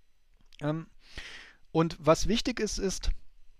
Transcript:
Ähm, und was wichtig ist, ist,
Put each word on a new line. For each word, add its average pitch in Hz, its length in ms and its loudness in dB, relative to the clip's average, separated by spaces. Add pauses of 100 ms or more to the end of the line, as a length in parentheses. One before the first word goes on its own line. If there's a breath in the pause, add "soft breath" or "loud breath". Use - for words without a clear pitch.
(600)
Ähm, 156 240 -4 (880 loud breath)
und 165 280 2
was 156 280 4
wichtig 226 340 0
ist, 208 160 -2
ist, - 320 -2 (500)